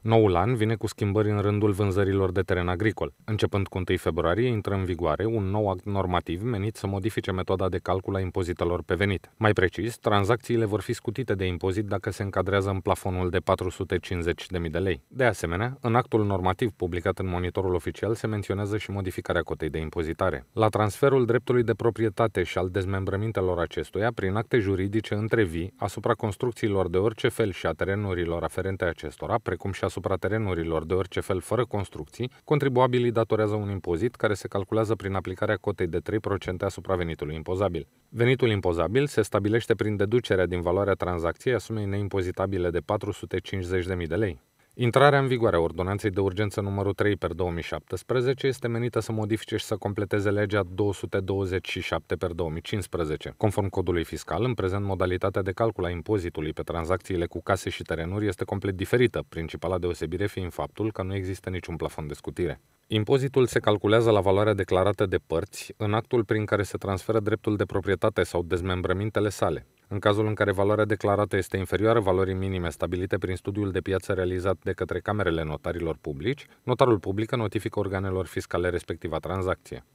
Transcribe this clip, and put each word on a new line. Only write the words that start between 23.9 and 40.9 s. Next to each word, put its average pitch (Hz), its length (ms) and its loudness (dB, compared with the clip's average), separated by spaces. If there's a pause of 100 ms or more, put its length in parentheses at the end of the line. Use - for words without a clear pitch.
prin 95 200 -2
acte 117 240 2
juridice 98 560 0
între 110 300 2
vii, 85 320 -4
asupra 107 380 -2
construcțiilor 104 760 0
de 85 80 0
orice 107 320 2
fel 107 240 0
și - 140 -6
a 82 60 0
terenurilor 87 680 -2
aferente 95 420 -4
acestora, 85 580 -4
precum 92 300 -4
și - 120 -4
asupra 95 320 -2
terenurilor 90 680 -2
de 85 100 -2
orice 95 260 -2
fel 92 200 -2
fără 110 240 0
construcții, 101 680 -6 (140)
contribuabilii 127 640 2
datorează 107 440 2
un 104 160 -2
impozit 90 440 -2
care 104 200 0
se - 140 -8
calculează 107 460 0
prin 98 200 -4
aplicarea 98 420 -2
cotei 95 300 -2
de 85 120 -2
trei 95 200 -2
procente 95 460 -4
asupra 95 300 -2
venitului 80 400 -4
impozabil. 87 520 -2 (220)
Venitul 120 420 2
impozabil 92 560 2
se 113 160 0
stabilește 104 520 2
prin 104 220 0
deducerea 101 500 2
din 87 140 -2
valoarea 95 340 2